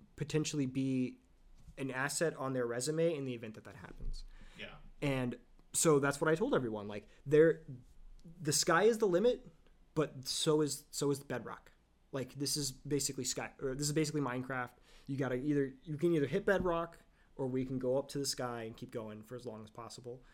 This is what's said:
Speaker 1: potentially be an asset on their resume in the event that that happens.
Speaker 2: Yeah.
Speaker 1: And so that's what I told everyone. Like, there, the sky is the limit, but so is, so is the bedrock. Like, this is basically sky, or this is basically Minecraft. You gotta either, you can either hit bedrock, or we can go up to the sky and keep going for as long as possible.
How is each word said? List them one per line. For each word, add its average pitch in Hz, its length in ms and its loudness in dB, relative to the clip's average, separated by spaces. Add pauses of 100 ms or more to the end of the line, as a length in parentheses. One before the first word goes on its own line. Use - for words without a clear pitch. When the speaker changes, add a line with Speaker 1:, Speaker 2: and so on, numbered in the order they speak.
(160)
Speaker 1:
potentially 151 500 0
be 131 520 0 (600)
an 135 140 -6
asset 143 460 0
on 131 160 -4
their 123 120 0
resume 151 500 0
in 139 100 -4
the 131 80 -4
event 110 220 -10
that 107 100 -18
that 101 100 -16
happens. - 480 -8 (360)
Speaker 2:
Yeah. 101 60 -10 (380)
Speaker 1:
And 131 320 0 (380)
so 151 260 6
that's 139 200 0
what 160 120 4
I 160 40 6
told 233 200 2
everyone. 110 320 -2
Like, 104 200 -8 (200)
there, 156 340 8 (800)
the 151 120 0
sky 175 300 4
is 220 140 6
the 220 100 2
limit, 220 380 4 (480)
but 143 340 -2
so 156 340 2
is, 143 300 -2
so 143 200 0
is 139 80 0
the 143 60 -18
bedrock. 117 460 -8 (420)
Like, 131 220 -6
this 135 220 -2
is 139 140 -2
basically 135 520 -4
sky, 120 260 -4 (120)
or 135 120 -2
this 147 140 -2
is 147 60 0
basically 151 280 2
Minecraft. 127 480 -4 (380)
You 139 100 -4
gotta 127 180 0
either, 139 380 2 (100)
you 151 140 -6
can 170 160 4
either 143 140 4
hit 196 180 0
bedrock, 175 520 2 (400)
or 135 100 -4
we 131 180 -2
can 131 140 -4
go 127 180 2
up 139 120 -2
to - 80 -6
the 139 80 -2
sky 120 380 -4
and 113 140 -10
keep 123 140 -14
going 107 320 -8
for 127 120 -14
as 120 100 -12
long 110 180 -10
as 107 60 -18
possible. 123 520 -14 (120)